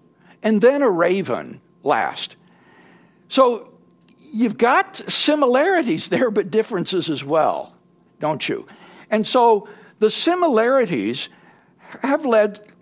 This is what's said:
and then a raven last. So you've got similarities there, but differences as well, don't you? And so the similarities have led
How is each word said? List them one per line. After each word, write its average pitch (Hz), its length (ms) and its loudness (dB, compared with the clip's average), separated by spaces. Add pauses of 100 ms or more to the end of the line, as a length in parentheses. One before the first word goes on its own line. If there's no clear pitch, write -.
(440)
and 214 160 2
then 269 220 4
a 262 80 2
raven 170 720 -2 (220)
last. 123 520 -4 (960)
So 247 400 2 (500)
you've 220 380 -2
got 302 400 2 (100)
similarities 294 1040 0
there, 233 200 0
but 196 220 -2
differences 185 580 -2
as 156 140 -6
well, 139 500 -2 (460)
don't 151 300 -4
you? - 160 -8 (460)
And 220 140 0
so 233 440 2 (300)
the 214 100 2
similarities 226 1200 0 (720)
have 285 240 -2
led 214 340 2 (220)